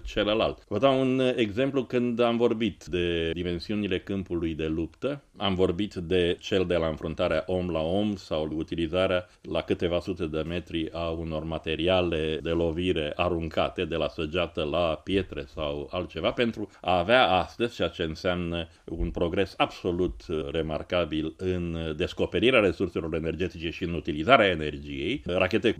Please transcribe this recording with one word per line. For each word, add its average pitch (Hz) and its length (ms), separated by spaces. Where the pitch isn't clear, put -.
celălalt. 101 640
Vă 101 120
dau 131 220
un 131 200
exemplu. 123 480
Când 120 360
am 117 180
vorbit 113 480
de 85 480
dimensiunile 90 640
câmpului 85 560
de 80 120
luptă, 82 560
am 98 180
vorbit 92 380
de 87 460
cel 95 260
de 87 100
la 82 120
înfruntarea 80 580
om 90 240
la 80 100
om 98 360
sau 78 400
utilizarea 90 720
la 82 200
câteva 87 380
sute 90 260
de 78 220
metri 85 440
a 85 180
unor 82 340
materiale 80 1000
de 78 60
lovire 82 640
aruncate, 85 720
de 80 100
la 78 120
săgeată 80 640
la 82 320
pietre 90 500
sau 73 380
altceva, 90 400
pentru 113 380
a 90 180
avea 107 300
astăzi 92 460
ceea 92 120
ce 82 160
înseamnă 85 640
un 85 240
progres 90 480
absolut 90 680
remarcabil 78 840
în 87 400
descoperirea 92 600
resurselor 87 540
energetice 82 560
și 78 140
în 85 100
utilizarea 87 560
energiei, 73 760
rachete 92 540